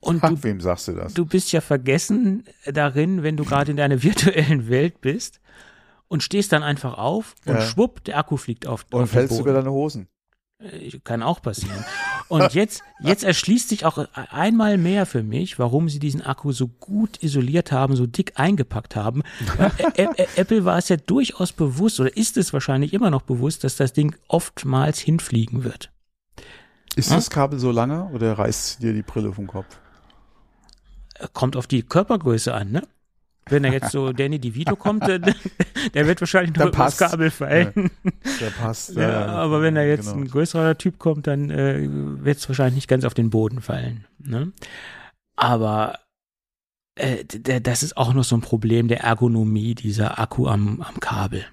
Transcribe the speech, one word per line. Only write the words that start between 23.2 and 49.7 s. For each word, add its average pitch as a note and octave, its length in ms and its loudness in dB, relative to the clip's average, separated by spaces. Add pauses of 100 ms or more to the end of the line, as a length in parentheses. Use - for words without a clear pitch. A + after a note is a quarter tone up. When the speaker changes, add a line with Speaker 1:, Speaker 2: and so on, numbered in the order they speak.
Speaker 1:
bewusst, C3+ 420 -2
dass C3 120 -2
das C3 160 2
Ding D3+ 220 2 (140)
oftmals C#3+ 720 0
hinfliegen B2 640 0
wird. - 260 -8 (1040)
Speaker 2:
Ist B2+ 140 0
Speaker 1:
Hm? D3+ 60 6
Speaker 2:
das A3+ 140 0
Kabel C#3+ 280 0
so B2+ 140 2
lange C3+ 320 0 (100)
oder A2 240 0
reißt - 440 -2
dir A2+ 120 0
die G#2+ 80 -4
Brille G#2 300 -4
vom G2+ 160 -8
Kopf? - 300 -12 (1600)
Speaker 1:
Kommt B2+ 220 -2
auf B2 100 -6
die B2 160 0
Körpergröße D3+ 720 0
an, G2+ 160 -4
ne? D3 120 -2 (640)
Wenn C#3 160 2
da C3+ 60 2
jetzt C3 240 0
so C3+ 200 0
Speaker 2:
<laughs> - 20 -4
Speaker 1:
Danny C#3 240 -2
DeVito C3+ 360 -2
kommt, G#3 320 0
der, F#3+ 120 2
der F#3+ 880 -2
wird F3 160 4
wahrscheinlich F3 320 2
Speaker 2:
Dann D3+ 140 4
Speaker 1:
nur - 60 0
übers C#3 220 4
Speaker 2:
passt. E3+ 160 4
Speaker 1:
Kabel D#3+ 180 2
fallen. E3 600 2 (340)
Speaker 2:
Ja. C4 60 -4 (100)
Der A2 100 -4
passt, A2+ 460 -6
Speaker 1:
Ja, C3+ 60 0
Speaker 2:
ja, A2 240 0
Speaker 1:
aber D3+ 340 0
wenn D#3+ 140 4
da D3+ 80 4
jetzt D3 280 2
Speaker 2:
genau. G#2 120 -4
Speaker 1:
ein C3 60 -6
größerer D#3+ 500 2
Typ - 200 -2
kommt, D3+ 280 0
dann, C#3+ 240 0
äh, C#3+ 400 0
wird's C#3+ 580 -2
wahrscheinlich C3 280 2
nicht C3+ 120 -4
ganz C3 160 2
auf A#2+ 80 0
den A2+ 160 2
Boden A2 320 0
fallen, A#2+ 460 -8 (120)
ne? C#3 320 -6 (840)
Aber, A2 600 0 (960)
äh, B2+ 320 -2
d-, - 120 -14
d-, B2+ 220 -2
das A#2+ 220 0
ist D3+ 160 -6
auch B2 160 2
noch C3 100 4
so A#2+ 120 0
ein A2+ 40 2
Problem A2+ 480 2
der A#2 120 0
Ergonomie, A2+ 720 2